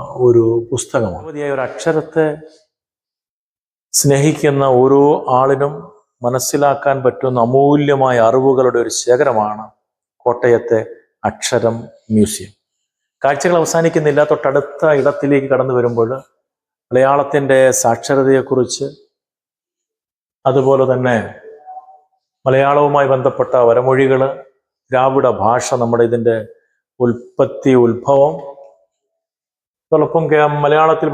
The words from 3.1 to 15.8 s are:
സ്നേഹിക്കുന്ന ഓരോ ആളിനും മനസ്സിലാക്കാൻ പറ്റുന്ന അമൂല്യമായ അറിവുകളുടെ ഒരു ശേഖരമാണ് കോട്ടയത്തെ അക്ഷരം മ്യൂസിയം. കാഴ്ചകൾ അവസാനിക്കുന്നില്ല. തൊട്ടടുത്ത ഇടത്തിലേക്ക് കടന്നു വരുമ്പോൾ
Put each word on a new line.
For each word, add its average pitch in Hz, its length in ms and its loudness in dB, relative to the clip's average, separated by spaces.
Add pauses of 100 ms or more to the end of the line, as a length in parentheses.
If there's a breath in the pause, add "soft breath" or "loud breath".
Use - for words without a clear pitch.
സ്നേഹിക്കുന്ന 139 640 2 (160)
ഓരോ 139 220 4 (380)
ആളിനും 139 340 0 (520)
മനസ്സിലാക്കാൻ 139 800 -2
പറ്റുന്ന 127 420 -2
അമൂല്യമായ 139 680 2 (100)
അറിവുകളുടെ 127 560 2
ഒരു 113 160 -6
ശേഖരമാണ് 113 680 -2 (600)
കോട്ടയത്തെ 120 540 0 (500 loud breath)
അക്ഷരം 113 480 -4 (380)
മ്യൂസിയം. - 380 -2 (720)
കാഴ്ചകൾ 147 380 0
അവസാനിക്കുന്നില്ല. 160 600 0 (100)
തൊട്ടടുത്ത 143 720 -2
ഇടത്തിലേക്ക് 139 520 0
കടന്നു 131 260 0
വരുമ്പോൾ 117 320 0 (800)